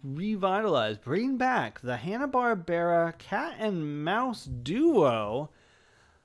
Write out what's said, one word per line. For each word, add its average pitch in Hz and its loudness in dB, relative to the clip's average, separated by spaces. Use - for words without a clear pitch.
revitalize, 180 0
bring 240 -2
back 240 0
the 123 -4
Hanna-Barbera 175 0
cat 285 -6
and 151 -2
mouse 226 -2
duo 135 2